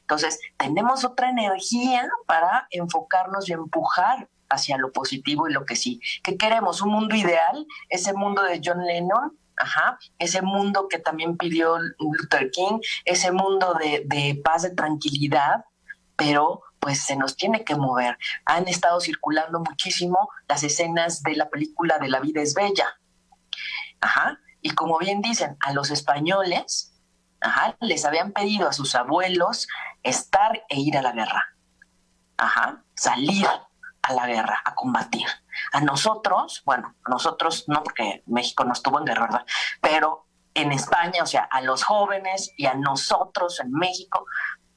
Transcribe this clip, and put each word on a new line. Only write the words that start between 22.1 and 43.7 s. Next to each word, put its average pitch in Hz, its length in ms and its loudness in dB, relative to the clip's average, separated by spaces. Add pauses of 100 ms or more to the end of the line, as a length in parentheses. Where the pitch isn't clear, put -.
La 131 100 0
vida 151 220 -2
es 143 120 -2
bella. 196 460 0 (1000)
Ajá, 214 380 2 (220)
y - 100 -4
como 165 280 0
bien 202 220 -2
dicen, 190 400 -2
a 143 120 -2
los 143 180 -2
españoles, 156 1000 0 (500)
ajá, 139 400 0
les 165 240 -2
habían 165 280 0
pedido 202 360 0
a 131 40 0
sus 139 220 -2
abuelos 180 720 0 (360)
estar 202 680 0
e 139 100 -2
ir 147 180 2
a 135 60 4
la 123 100 0
guerra. 110 320 -2 (920)
Ajá, 113 480 0 (100)
salir 151 520 2 (580)
a 131 100 -2
la 123 120 0
guerra, 110 380 0
a - 100 -4
combatir. 117 520 -2 (460)
A 143 80 0
nosotros, 196 840 0
bueno, 127 300 0 (100)
a 120 60 -4
nosotros 165 580 0
no, 151 160 2
porque 107 420 -6
México 123 380 0
no 123 80 2
estuvo 131 260 0
en 151 60 -2
guerra, 117 180 0
¿verdad? 113 240 0 (340)
Pero 156 460 2 (280)
en 147 180 2
España, 170 500 2
o - 40 0
sea, 127 160 2
a 131 180 -2
los 131 240 0
jóvenes 196 720 0
y 139 100 -2
a 131 80 4
nosotros 147 840 0
en 127 100 -6